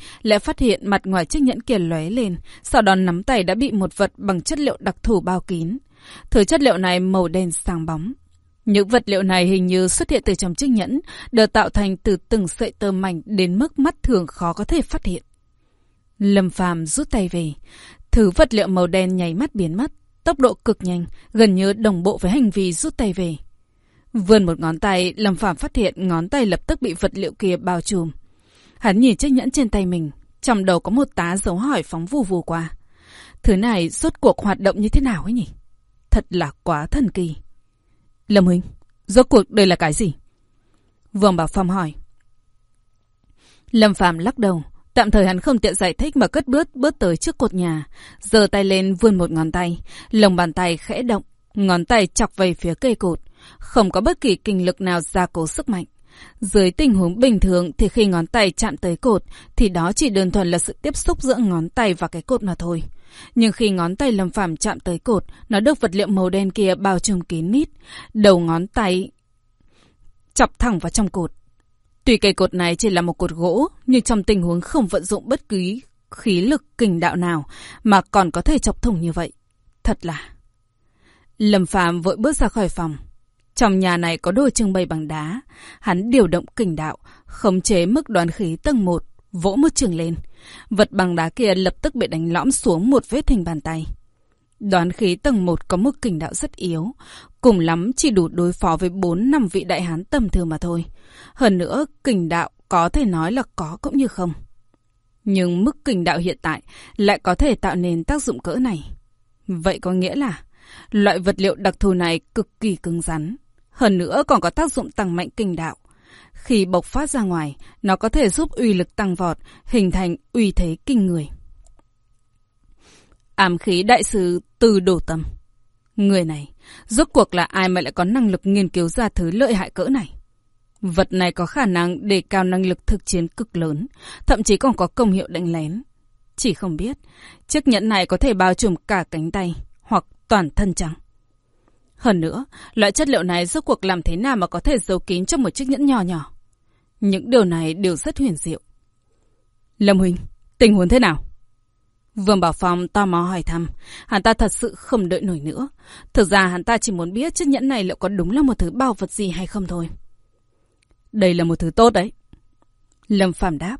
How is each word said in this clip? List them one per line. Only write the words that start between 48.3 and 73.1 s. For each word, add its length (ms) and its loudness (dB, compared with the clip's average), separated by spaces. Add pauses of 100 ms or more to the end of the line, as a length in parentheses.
tay 120 2
lên 300 2
vươn 240 4
một 120 0
ngón 220 -2
tay, 280 -4 (300)
lòng 260 4
bàn 160 0
tay 240 0
khẽ 260 -6
động, 200 -2 (320)
ngón 300 2
tay 220 4
chọc 300 -2
về 180 0
phía 200 -6
cây 200 0
cột, 260 -4 (380)
không 320 2
có 100 -2
bất 200 0
kỳ 160 2
kinh 280 -2
lực 160 -2
nào 200 -2
gia 260 -2
cố 200 -6
sức 220 -10
mạnh. 160 -4 (560)
Dưới 300 2
tình 240 2
huống 240 0
bình 220 4
thường 380 2
thì 100 4
khi 180 2
ngón 200 0
tay 240 0
chạm 260 -4
tới 200 -4
cột 260 0 (340)
thì 120 6
đó 240 -2
chỉ 180 0
đơn 200 0
thuần 200 0
là 80 0
sự 140 -6 (100)
tiếp 140 -6
xúc 260 -2
giữa 140 2
ngón 320 0
tay 260 0
và 140 -6
cái 140 -12
cột 200 -2
mà 120 -4
thôi. 280 -6 (520)
Nhưng 180 4
khi 180 0
ngón 260 -2
tay 160 0
Lâm 180 0
Phàm 260 -4
chạm 240 -6
tới 180 -6
cột, 260 -2 (240)
nó 120 0
được 200 2
vật 140 -2
liệu 120 0
màu 240 0
đen 200 0
kia 240 0
bao 240 0
trùm 220 0
kín 300 -4
mít. 180 2 (460)
Đầu 260 6
ngón 260 0
tay 440 -2 (1200)
chọc 240 2
thẳng 200 0
vào 120 -6
trong 180 0
cột. 240 -6 (720)
Tuy 120 6
cây 180 2
cột 200 0
này 220 -2
chỉ 140 0
là 120 2
một 100 -2